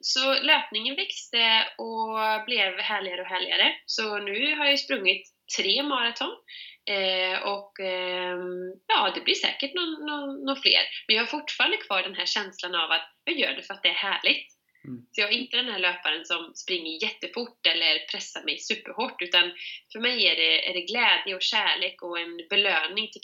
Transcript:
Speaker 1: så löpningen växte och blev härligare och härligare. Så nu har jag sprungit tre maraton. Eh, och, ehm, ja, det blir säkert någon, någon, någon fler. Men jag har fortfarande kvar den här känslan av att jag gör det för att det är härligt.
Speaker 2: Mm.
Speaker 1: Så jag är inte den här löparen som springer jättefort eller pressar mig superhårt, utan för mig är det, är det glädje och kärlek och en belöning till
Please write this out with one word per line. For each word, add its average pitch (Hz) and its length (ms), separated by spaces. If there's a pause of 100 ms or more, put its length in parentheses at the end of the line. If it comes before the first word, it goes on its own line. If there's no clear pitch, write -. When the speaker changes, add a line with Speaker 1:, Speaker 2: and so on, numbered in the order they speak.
Speaker 1:
så 269 420
löpningen 269 540
växte 226 680 (120)
och 220 680
blev 196 320
härligare 190 420
och 185 60
härligare. 185 480 (120)
Så 214 320
nu 214 380
har 294 100
jag 277 140
sprungit 190 420 (360)
tre 202 240
maraton. 262 540 (540)
Eh, 190 520
och, 202 380
ehm, 180 960 (120)
ja, 208 280
det - 60
blir - 140
säkert - 400
någon, 320 320
någon, 277 380
någon 269 180
fler. - 200 (240)
Men 220 100
jag 226 60
har 233 40
fortfarande 294 500
kvar 190 260
den 190 120
här 180 120
känslan 185 480
av 160 160
att 165 180 (160)
jag 151 140
gör 175 140
det 135 100
för 196 120
att - 80
det 175 60
är 170 40 (180)
härligt. 185 360 (380)
Speaker 2:
Mm. 123 280
Speaker 1:
Så - 80
jag 208 120
är 240 40
inte 254 200
den 247 120
här 202 100
löparen 165 460
som 170 300
springer 160 480
jättefort 214 640
eller 165 440
pressar - 340
mig 151 140
superhårt, - 640
utan 175 300 (400)
för 220 80
mig 240 260
är 165 100
det, 160 340
är 185 40
det 180 60
glädje 196 540
och 185 80
kärlek 185 600
och 175 160
en 170 180 (140)
belöning 196 640
till - 120